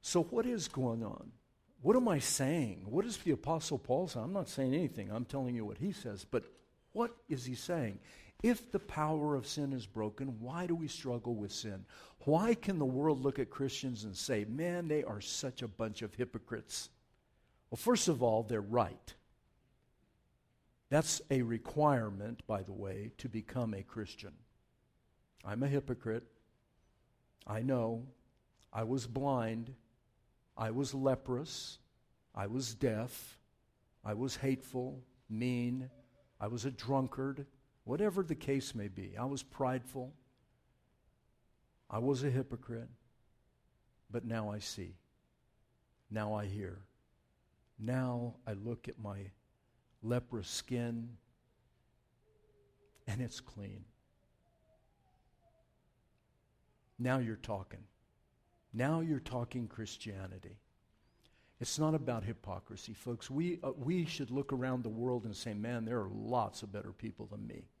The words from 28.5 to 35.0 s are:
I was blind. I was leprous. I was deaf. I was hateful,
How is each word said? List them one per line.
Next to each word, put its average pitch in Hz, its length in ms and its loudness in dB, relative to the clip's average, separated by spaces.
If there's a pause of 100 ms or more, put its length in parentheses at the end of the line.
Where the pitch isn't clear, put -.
I 110 120 -2
was 117 240 0
blind. 117 640 0 (840)
I 110 140 -2
was 131 240 0
leprous. 131 840 0 (560)
I 98 100 -2
was 113 300 -2
deaf. 113 640 -2 (680)
I 107 80 0
was 127 220 -2
hateful, 131 680 -2 (300)